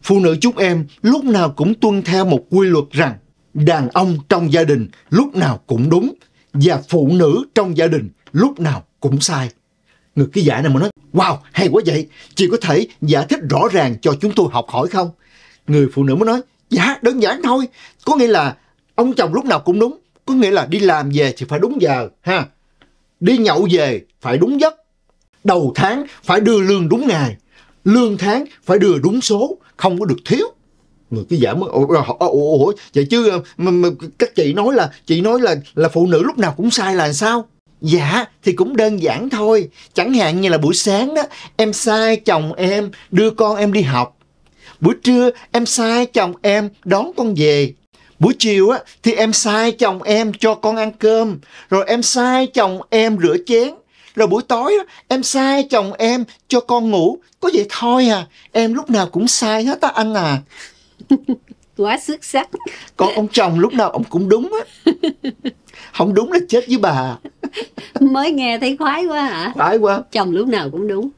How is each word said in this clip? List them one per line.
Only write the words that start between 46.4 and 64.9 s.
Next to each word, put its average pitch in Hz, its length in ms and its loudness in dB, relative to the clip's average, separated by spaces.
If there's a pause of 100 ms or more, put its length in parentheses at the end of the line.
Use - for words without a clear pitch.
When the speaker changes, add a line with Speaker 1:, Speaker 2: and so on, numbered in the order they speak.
Speaker 1:
em 208 260 0 (160)
đón 202 320 -2
con 226 200 -2
về. 143 380 2 (440)
Buổi 190 200 4
chiều 202 320 2
á, 262 80 0 (240)
thì 233 100 2
em 220 200 0
sai 220 400 0
chồng 196 300 -2
em 214 360 0
cho 220 160 0
con 214 220 -2
ăn 220 160 -4
cơm. 220 460 0 (320)
Rồi 190 160 2
em 233 160 0
sai 254 440 0
chồng 196 340 0 (100)
em 220 320 2
rửa 165 140 2 (100)
chén. 247 280 0 (400)
Rồi 220 120 2
buổi 208 220 0
tối 262 300 0
á, - 160 -6 (140)
em 262 140 0
sai 269 480 0
chồng 202 220 -2
em 233 320 -2 (240)
cho 247 120 0
con 240 300 -2
ngủ. 202 280 0 (220)
Có 370 140 0
vậy 202 140 0
thôi 240 400 0
à, 196 180 -2 (260)
em 226 220 0
lúc 302 160 -6
nào 202 160 0
cũng 202 220 -2
sai 220 360 -2
hết 269 160 -2
á 285 140 0
anh 220 200 -2
à." 147 280 -2 (680)
<laughs> 269 100 2 (580)
Speaker 2:
Quá 208 300 -2
xuất 302 180 -8
sắc. - 240 -2 (480)
Speaker 1:
Còn 196 180 0
ông 214 140 -2
chồng 180 300 2
lúc 220 160 2
nào 214 160 0
ông - 140 -4
cũng 185 240 -4
đúng 240 240 2
á. 440 400 -2